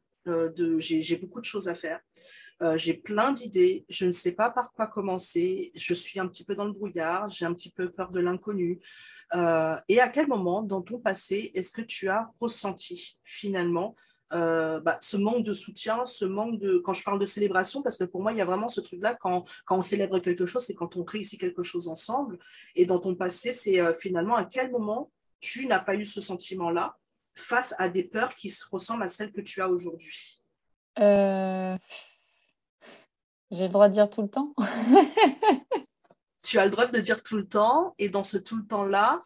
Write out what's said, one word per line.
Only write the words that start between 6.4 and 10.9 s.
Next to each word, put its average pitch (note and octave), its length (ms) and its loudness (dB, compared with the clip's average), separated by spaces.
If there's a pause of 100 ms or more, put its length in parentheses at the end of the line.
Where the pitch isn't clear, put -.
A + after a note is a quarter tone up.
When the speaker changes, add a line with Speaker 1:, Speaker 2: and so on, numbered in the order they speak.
Speaker 1:
peu G3+ 100 -6
dans G3+ 100 -4
le G#3 80 -4
brouillard, F#3+ 560 -4
j'ai G3 160 -6
un E3+ 80 -2
petit F3 180 -10
peu F3+ 200 -6
peur F3+ 200 -8
de F3+ 100 -2
l'inconnu. F3+ 600 -2 (540)
Euh, E3 420 2 (120)
et A3 120 6
à B3 80 6
quel C#4 180 2
moment, G3+ 360 0
dans G3 180 -4
ton G#3 180 -10